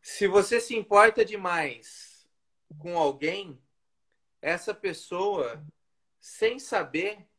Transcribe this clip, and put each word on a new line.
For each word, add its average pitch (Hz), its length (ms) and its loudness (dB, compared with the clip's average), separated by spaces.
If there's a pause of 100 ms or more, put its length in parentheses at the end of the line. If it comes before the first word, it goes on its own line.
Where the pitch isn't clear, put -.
Se - 260 -2
você 196 320 4
se 233 160 -6
importa 220 480 6
demais 175 1040 -6 (520)
com 170 180 -6
alguém, 156 600 -2 (840)
essa 175 320 -4
pessoa, 175 880 -4 (560)
sem 233 400 -4
saber 190 680 -4 (140)